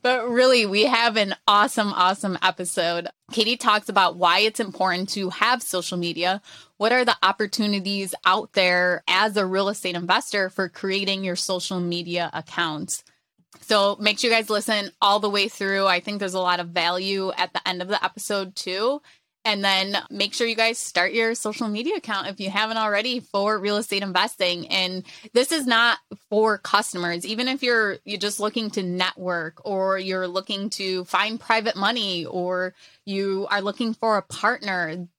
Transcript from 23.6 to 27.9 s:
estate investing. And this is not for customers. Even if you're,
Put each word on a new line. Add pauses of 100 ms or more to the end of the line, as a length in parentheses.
estate
investing.
And (280)
this
is
not (300)
for
customers.
Even
if
you're,